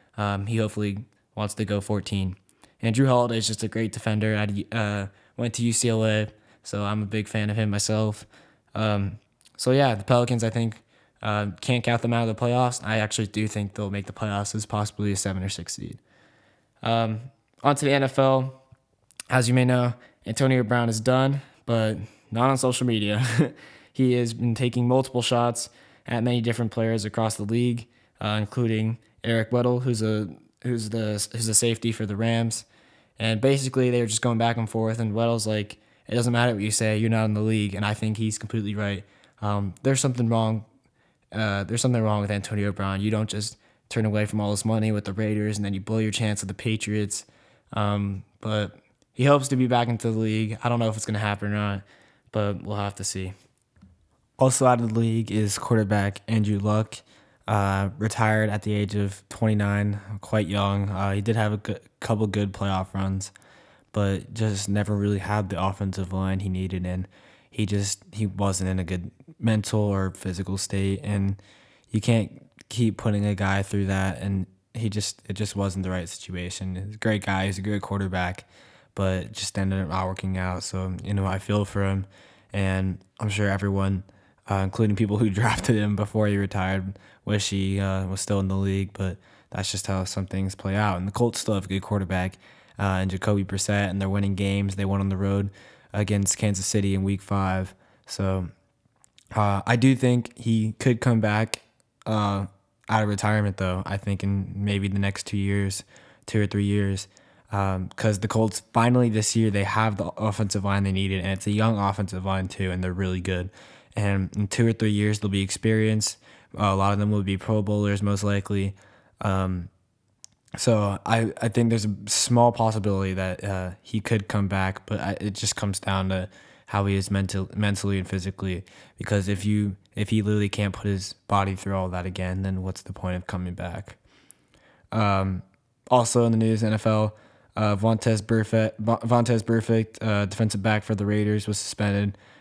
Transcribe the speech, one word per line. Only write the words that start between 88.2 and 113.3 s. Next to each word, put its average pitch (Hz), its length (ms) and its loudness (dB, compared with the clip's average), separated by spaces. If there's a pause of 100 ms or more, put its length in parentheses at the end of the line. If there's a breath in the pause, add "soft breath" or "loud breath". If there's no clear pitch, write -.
still 101 180 0
in 98 80 0
the 95 80 0
league, 98 380 0
but 95 240 -4 (320 soft breath)
that's 104 200 -4
just - 180 -6
how 95 180 0
some 95 200 -6
things 95 300 -4
play 98 200 -4
out. 104 220 2
And 90 100 -4
the 101 40 -6
Colts 120 280 0
still 107 160 0
have 95 100 -2
a - 20 -10
good 95 140 -2
quarterback, 92 560 -2 (420 loud breath)
uh, 95 240 2
in 95 60 0
Jacoby 98 340 0
Brissett, 98 460 0
and 98 120 -2
they're 98 80 0
winning 98 260 0
games. 98 420 0
They 98 80 0
won 98 160 2
on 98 80 2
the 95 80 0
road 98 320 0 (440 loud breath)
against 101 440 2
Kansas 98 280 0
City 98 300 2
in 95 80 0
week 98 180 0
five. 95 540 -2 (300 soft breath)
So, 95 440 -2 (840)
uh, 101 320 2
I 120 80 4
do 131 200 6
think 123 420 2
he 110 420 0
could 120 220 2
come 117 180 4
back, 107 420 0 (440)
uh, 101 420 0 (420)
out 110 140 4
of 104 40 2
retirement, 104 500 2
though, 92 280 -2
I 98 120 -4
think 101 260 -4
in 98 320 -2
maybe 101 320 0
the 98 120 -2
next 98 280 -2
two 104 100 -6
years, 98 460 -2 (420 loud breath)
two 107 160 0
or 101 60 2
three 101 180 0
years, 101 420 0 (440 soft breath)
um, 95 440 -2
'cause 104 240 0
the 107 80 -2
Colts 110 360 0 (100)
finally 120 360 6
this 107 260 0
year, 110 160 4
they 101 120 2
have 110 340 0
the 101 80 -4 (120)
offensive 104 480 -2
line 101 180 2
they 98 80 2
needed, 95 280 0
and 90 100 -2
it's 95 180 -2
a 104 40 0
young 110 260 2
offensive 98 480 -2
line, 95 220 -2
too, 92 240 -4
and 90 120 -2
they're 92 80 -2
really 92 300 -2
good. 90 280 -2 (460 loud breath)